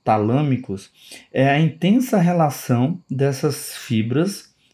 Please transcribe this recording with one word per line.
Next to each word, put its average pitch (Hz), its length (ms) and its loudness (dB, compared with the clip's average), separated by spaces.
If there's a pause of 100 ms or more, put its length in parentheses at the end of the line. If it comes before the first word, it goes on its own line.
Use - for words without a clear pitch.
talâmicos 113 880 0 (420)
é 135 160 2
a 143 120 2
intensa 202 580 2
relação 165 920 0
dessas 139 680 -2
fibras, 123 800 -2 (200)